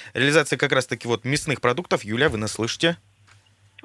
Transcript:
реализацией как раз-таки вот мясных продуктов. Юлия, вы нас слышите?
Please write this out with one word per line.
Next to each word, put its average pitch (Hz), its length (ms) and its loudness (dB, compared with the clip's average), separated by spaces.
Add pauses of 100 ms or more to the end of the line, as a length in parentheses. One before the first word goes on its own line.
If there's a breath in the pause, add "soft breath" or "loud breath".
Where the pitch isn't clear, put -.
(140 loud breath)
реализацией 143 460 2
как 139 120 2
раз-таки 127 360 -2
вот 117 180 0
мясных 139 360 -2
продуктов. 135 440 0
Юлия, 117 240 2
вы 120 80 -4
нас 107 160 -4
слышите? 165 440 0 (880)